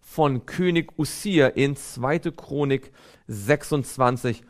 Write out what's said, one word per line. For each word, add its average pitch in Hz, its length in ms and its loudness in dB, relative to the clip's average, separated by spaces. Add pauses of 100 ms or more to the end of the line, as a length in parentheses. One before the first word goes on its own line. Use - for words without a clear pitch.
von 139 440 0
König 170 540 0
Usia 151 480 2
in 139 280 0
zweite 147 560 -4
Chronik 139 600 -4 (340)
sechsundzwanzig 123 1200 -2